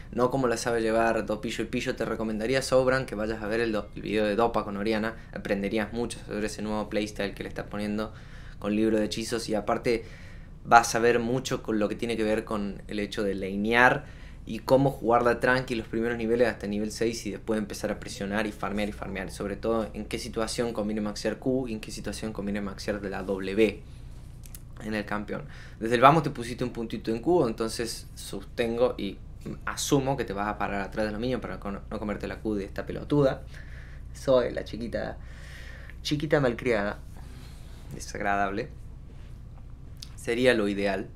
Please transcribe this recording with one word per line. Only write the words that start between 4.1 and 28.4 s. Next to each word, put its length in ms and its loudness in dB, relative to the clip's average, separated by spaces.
de 120 2
Dopa 260 4
con 140 -6
Oriana. 400 0
Aprenderías 580 0
mucho 320 -4
sobre 220 -4
ese 160 -8
nuevo 260 -2
playstyle 460 -2
que 80 -8
le 60 -8
está 180 -8
poniendo 480 -2
con 160 2
libro 220 6
de 80 4
hechizos. 420 -2
Y 80 2
aparte 480 2
vas 300 10
a 60 2
ver 180 6
mucho 420 0
con 200 0
lo 80 2
que 80 -4
tiene 200 -2
que 60 0
ver 220 2
con 420 -4
el 140 -4
hecho 240 -2
de 100 2
lanear 680 6
y 140 -6
cómo 320 6
jugarla 480 4
tranqui 340 4
los 140 -4
primeros 280 0
niveles 300 4
hasta 220 -2
nivel 240 -2
seis 340 0
y 60 -2
después 260 -2
empezar 320 -4
a 80 -4
presionar 480 -2
y 60 -4
farmear 360 -2
y 40 -4
farmear. 400 -6
Sobre 240 -4
todo 360 0
en 120 -6
qué 160 -6
situación 520 -2
conviene 280 -2
maxear 400 -2
Q 260 0
y 60 -6
en 80 -6
qué 100 -10
situación 420 -6
conviene 280 -2
maxear 400 -4
de 100 -4
la 140 -4
W 580 2
en 120 -4
el 100 0
campeón. 380 -4
Desde 180 4
el 40 2
vamos 220 10
te 80 -2
pusiste 340 -6
un 60 -4
puntito 400 -6
en 80 0
Q, 280 4
entonces 680 -4
sostengo 840 -2